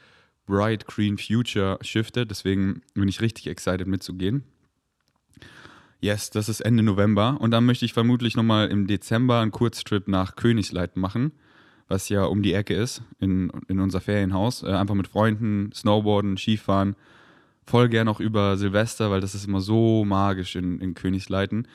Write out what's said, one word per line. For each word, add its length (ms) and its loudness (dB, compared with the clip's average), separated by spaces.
bright, 400 0
green 300 -2
future 640 -2
shiftet. 480 -4
Deswegen 520 -2
bin 140 2
ich 120 -4
richtig 260 -4
excited 400 -4
mitzugehen. 560 -4
Yes, 300 -2
das 180 -2
ist 120 -6
Ende 220 4
November 580 2
und 100 2
dann 160 4
möchte 180 2
ich 80 -6
vermutlich 440 2
nochmal 320 4
im 180 0
Dezember 540 2
einen 100 0
Kurztrip 560 -2
nach 300 0
Königsleiten 640 0
machen, 320 -2
was 200 -2
ja 160 2
um 180 2
die 100 2
Ecke 220 0
ist, 280 -4
in, 320 0
in 140 -2
unser 200 -2
Ferienhaus. 640 -2
Äh, 60 -6
einfach 260 0
mit 140 -2
Freunden, 640 0
Snowboarden, 640 2
Skifahren. 580 0
Voll 240 4
gern 200 2
auch 120 -2
über 360 2
Silvester, 540 0
weil 100 0
das 140 -6
ist 120 -12
immer 140 0
so 440 4
magisch 500 0
in, 260 -4
in 140 -6
Königsleiten. 800 -2